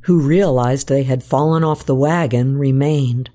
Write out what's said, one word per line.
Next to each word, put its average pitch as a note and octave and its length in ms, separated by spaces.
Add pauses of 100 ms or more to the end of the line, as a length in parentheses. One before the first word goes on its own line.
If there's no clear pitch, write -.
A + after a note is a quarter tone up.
who F3 180
realized C#3 680
they C3+ 160
had B2+ 180
fallen D#3+ 420
off D#3 220
the C3+ 80
wagon C3+ 640
remained. C3+ 760